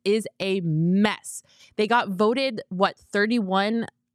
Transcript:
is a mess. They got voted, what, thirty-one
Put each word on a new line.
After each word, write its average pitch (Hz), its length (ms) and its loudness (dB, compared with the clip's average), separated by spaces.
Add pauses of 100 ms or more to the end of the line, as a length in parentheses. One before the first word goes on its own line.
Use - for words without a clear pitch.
is 208 240 0 (100)
a 190 220 -2
mess. 175 840 0 (340)
They 208 120 0
got 233 220 2
voted, 220 580 0
what, 185 280 0
thirty-one 208 920 0 (280)